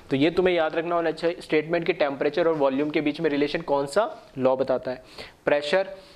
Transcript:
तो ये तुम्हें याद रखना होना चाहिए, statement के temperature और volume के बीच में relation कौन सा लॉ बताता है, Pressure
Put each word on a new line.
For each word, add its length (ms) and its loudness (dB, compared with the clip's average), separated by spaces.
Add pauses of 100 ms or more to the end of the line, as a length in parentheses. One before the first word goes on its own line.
तो 60 -2
ये 160 4
तुम्हें 240 2
याद 200 0
रखना 200 -2
होना 160 0
चाहिए, 300 -4
statement 440 0
के 80 2
temperature 540 0
और 60 4
volume 360 2
के 120 0
बीच 200 -2
में 80 2
relation 320 0
कौन 240 0
सा 240 0 (280)
लॉ 180 2
बताता 360 -2
है, 120 -10 (420)
Pressure 440 0 (260)